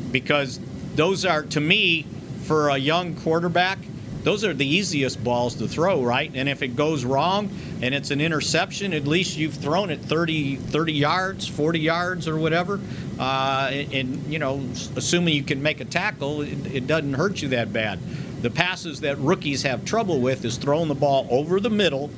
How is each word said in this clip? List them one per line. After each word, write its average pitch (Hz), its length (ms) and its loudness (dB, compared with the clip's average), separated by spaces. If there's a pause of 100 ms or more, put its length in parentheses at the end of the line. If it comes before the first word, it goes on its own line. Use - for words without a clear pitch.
(120)
because 139 480 0 (340)
those 170 300 2
are, 160 200 2
to 151 160 -2
me, 170 460 2 (360)
for 151 260 2
a 139 80 2
young 156 400 0
quarterback, 175 600 2 (440)
those 202 200 2
are 185 120 2
the 135 120 2
easiest 139 560 0
balls 120 340 2
to 107 120 -2
throw, 165 340 2
right? 127 320 0
And 135 140 0
if 139 140 -2
it 123 140 -2
goes 147 280 2
wrong 170 460 2 (320)
and 127 120 2
it's 143 160 -2
an 143 120 0
interception, 165 720 0
at 143 120 0
least 175 300 2
you've 156 160 0
thrown 170 380 0
it 147 100 -4
thirty, 156 560 0
thirty 156 380 0
yards, 180 520 2
forty 160 320 0
yards 170 480 0
or 156 120 0
whatever. 175 420 2 (380)
Uh, 135 520 2
and, 139 220 -4
and, 139 400 -2
you 156 60 -2
know, 139 320 0
s-, - 260 -6
assuming 175 380 2
you 139 80 2
can 135 200 -2
make 151 200 0
a - 20 -8
tackle, 151 560 -2
it, 143 340 -6
it 127 120 -2
doesn't 143 260 2
hurt 165 300 0
you 143 60 -2
that 117 220 0
bad. 107 280 -2 (420)
The 120 80 0
passes 170 540 -2
that 143 160 -2
rookies 143 460 0
have 127 200 -2
trouble 185 380 0
with 127 240 0
is 113 100 -2
throwing 151 320 0
the 139 60 0
ball 135 360 4
over 156 300 2
the 240 80 2
middle 156 500 2